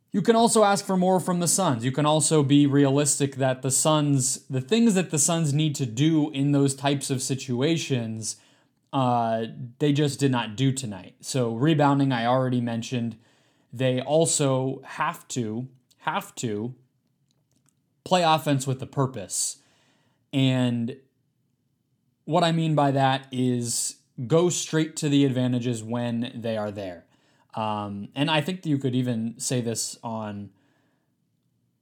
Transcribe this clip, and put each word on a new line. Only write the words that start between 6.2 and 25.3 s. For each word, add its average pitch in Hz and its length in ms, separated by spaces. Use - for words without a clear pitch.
in 139 200
those 139 240
types 143 340
of 127 140
situations, 120 1120
uh, 117 540
they 147 120
just 143 280
did 139 120
not 110 240
do 131 160
tonight. 101 500
So 123 340
rebounding, 139 560
I 117 160
already 127 340
mentioned. 117 560
They 127 300
also 135 840
have - 440
to, 117 380
have 185 340
to 117 400
play 180 180
offense 156 460
with 127 160
a - 20
purpose. 127 720
And 127 680
what 175 180
I 165 80
mean 160 240
by 143 160
that 135 400
is 123 680
go 170 220
straight 156 480
to 151 120
the 139 160
advantages 123 580